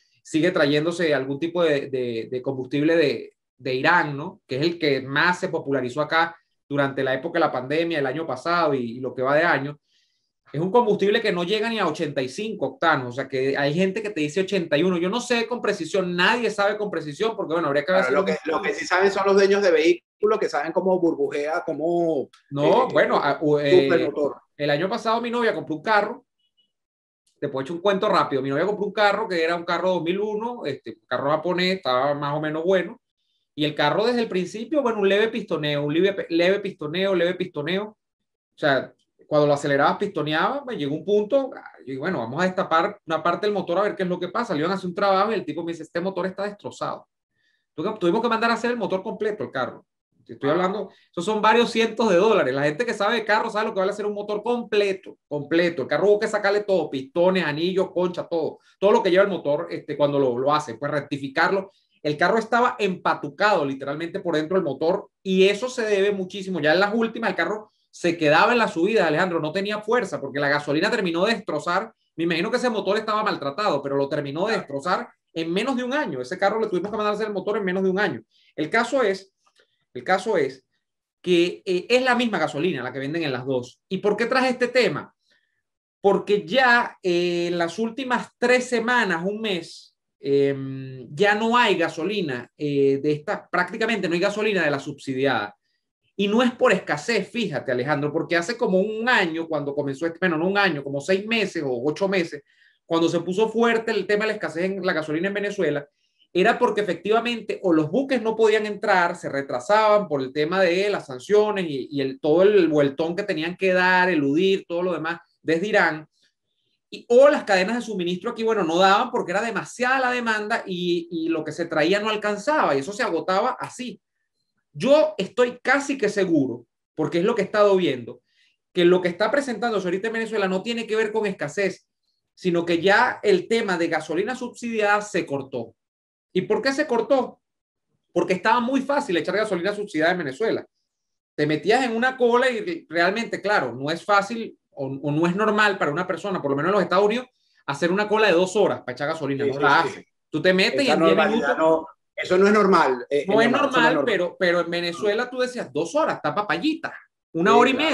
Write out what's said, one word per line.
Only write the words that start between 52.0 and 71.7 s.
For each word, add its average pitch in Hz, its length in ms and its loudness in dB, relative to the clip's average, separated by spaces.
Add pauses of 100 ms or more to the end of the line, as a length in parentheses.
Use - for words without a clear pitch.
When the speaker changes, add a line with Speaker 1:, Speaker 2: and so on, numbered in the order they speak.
Speaker 1:
de 175 60 6
dólares. 175 360 4
La 139 120 0
gente 151 200 -2
que 226 80 -4
sabe 208 220 0
de 220 100 -2
carro 220 240 2
sabe 214 160 -2
lo 208 80 -6
que 190 60 -4
vale 190 140 0
hacer 208 120 -6
un 208 80 -2
motor 202 300 -6
completo, 208 720 -2 (100)
completo. 151 540 0
El 117 60 -4
carro 151 220 2
hubo 208 100 6
que 214 80 -2
sacarle 208 340 0
todo, 175 300 0
pistones, 175 540 2
anillos, 175 460 0
concha, 175 360 -2
todo. 156 320 -4 (200)
Todo 202 120 4
lo - 100 4
que 190 80 2
lleva 185 140 6
el 202 80 0
motor, 147 400 -2
este, 151 260 -8
cuando 143 220 2
lo, 123 180 2
lo 135 160 2
hace, 147 220 -2
pues 143 160 -6
rectificarlo. 151 800 -2 (320)
El 147 120 0
carro 180 220 2
estaba 226 400 2
empatucado 208 880 0
literalmente 143 540 -6
por 175 160 -4
dentro 156 200 -2
del 190 80 2
motor 160 460 -2 (140)
y 190 240 4
eso 202 200 0
se 247 160 -4
debe 202 280 2
muchísimo. 190 480 -6
Ya 151 140 4
en 180 60 4
las 202 140 2
últimas, 226 380 -2
el - 40 -4
carro 180 360 -4 (260)
se 170 200 0
quedaba 165 340 4
en 240 60 4
las 214 160 0
subidas, 185 340 2
Alejandro, 170 320 0
no 151 140 -4
tenía 202 260 -4
fuerza, 214 400 -2
porque 131 220 -8
la 143 80 0
gasolina 151 420 0
terminó 185 340 0
de 226 100 2
destrozar. 175 580 -4 (240)